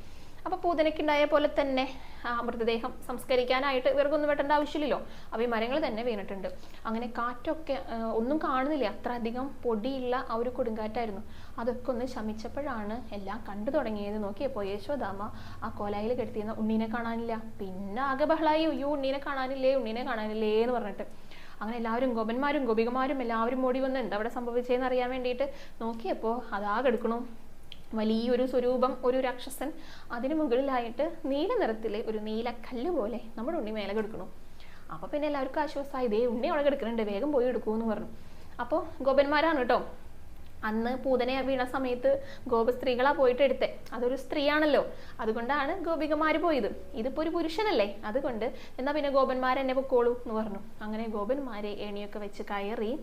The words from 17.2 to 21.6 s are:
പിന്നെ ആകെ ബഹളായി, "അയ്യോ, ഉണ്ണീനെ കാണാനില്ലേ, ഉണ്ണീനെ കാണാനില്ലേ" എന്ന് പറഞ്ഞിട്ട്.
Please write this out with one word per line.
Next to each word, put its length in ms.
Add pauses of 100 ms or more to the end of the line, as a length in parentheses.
പിന്നെ 440
ആകെ 220
ബഹളായി, 400
"അയ്യോ, 240
ഉണ്ണീനെ 380
കാണാനില്ലേ, 480
ഉണ്ണീനെ 300
കാണാനില്ലേ" 560
എന്ന് 140
പറഞ്ഞിട്ട്. 280 (580)